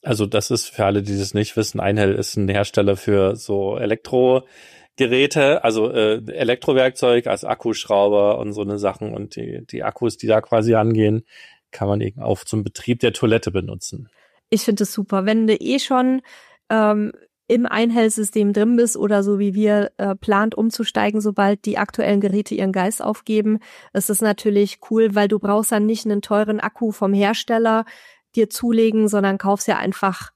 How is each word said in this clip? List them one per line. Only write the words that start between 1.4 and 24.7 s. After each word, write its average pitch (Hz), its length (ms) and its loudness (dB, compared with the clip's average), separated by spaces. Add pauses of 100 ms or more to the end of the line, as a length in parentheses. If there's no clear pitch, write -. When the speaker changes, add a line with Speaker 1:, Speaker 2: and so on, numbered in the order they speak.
Speaker 1:
wissen, 107 200 -4
Einhell 101 360 0
ist - 220 -6
ein 98 120 -2
Hersteller 101 480 0
für 98 400 0
so 101 400 -4
Elektrogeräte, 127 1900 0
also, 110 260 2
äh, 110 400 0
Elektrowerkzeug, 127 960 2
also - 220 -4
Akkuschrauber 104 920 2
und 107 140 -8
so 104 80 -8
eine 101 180 -4
Sachen. 101 360 -4
Und 104 200 -12
die, 117 320 -12
die - 160 -10
Akkus, 110 360 -4
die 110 100 -6
da 110 120 4
quasi 113 340 2
angehen, 110 500 2 (460)
kann - 180 -6
man 101 120 0
eben 107 220 -8
auch 107 220 -4
zum 110 180 -4
Betrieb 117 380 -4
der 113 120 2
Toilette 113 380 0
benutzen. 98 580 -8 (420)
Speaker 2:
Ich 220 120 0
finde 208 220 0
es - 80 -8
super. 196 320 -4
Wenn 220 220 2
du 220 80 4
eh 269 240 -2
schon, 254 420 0 (480)
ähm, 214 440 0 (380)
im 240 140 4
Einhell-System 220 880 2
drin 220 240 4
bist 233 180 2
oder 202 280 0
so 202 160 0
wie 202 160 0
wir, 208 420 2
äh, 196 180 -4
plant 208 400 0
umzusteigen, 214 680 -2
sobald 202 420 0
die 208 140 -2
aktuellen 208 420 0
Geräte 202 340 -2
ihren 190 180 -2
Geist 185 300 -2
aufgeben, 214 580 -2 (340)
ist 196 160 -2
es 202 100 0
natürlich 208 600 0 (100)